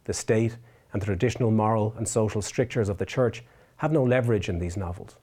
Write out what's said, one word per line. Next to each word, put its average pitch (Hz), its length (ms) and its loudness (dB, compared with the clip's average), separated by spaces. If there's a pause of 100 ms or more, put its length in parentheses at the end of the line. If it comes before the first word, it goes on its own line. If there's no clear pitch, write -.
The 101 80 -4
state 113 460 0 (340)
and 101 80 -4
the 98 60 -4
traditional 110 440 0
moral 110 460 2
and 113 100 -6
social 107 360 0
strictures 120 480 -2
of 95 80 -4
the 95 80 -4
church 120 360 0 (360)
have 156 140 0
no 143 120 4
leverage 120 460 2
in 85 80 -2
these 87 180 -4
novels. 90 460 -8